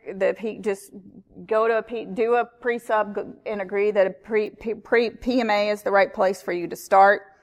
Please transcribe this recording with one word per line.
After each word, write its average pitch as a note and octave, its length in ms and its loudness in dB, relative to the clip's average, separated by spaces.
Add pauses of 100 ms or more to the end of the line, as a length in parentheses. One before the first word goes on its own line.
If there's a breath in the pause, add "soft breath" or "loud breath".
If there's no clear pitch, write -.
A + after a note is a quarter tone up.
the F#3+ 320 -2
P, G#3+ 200 -8
just G3 320 -6 (560)
go A3 200 2
to A3+ 120 2
a G#3+ 40 -2
P, A3 220 -10
do A3+ 300 -2
a A#3+ 100 2
pre-sub A3+ 680 -4
g-, G#3 80 -6 (240)
and G#3 160 -6
agree G3+ 280 -2
that G3 160 4
a F#3 40 -2
pre, G#3+ 400 -4
P, G#3 240 -8
pre, A#3 340 0
P B3 320 -2
M A3+ 80 0
A G#3 220 0
is G#3 120 -4
the G3+ 80 -4
right G3 220 4
place G3 300 0
for F3+ 100 -6
you F3 160 -6
to E3 80 -10
start. G3 460 4 (200)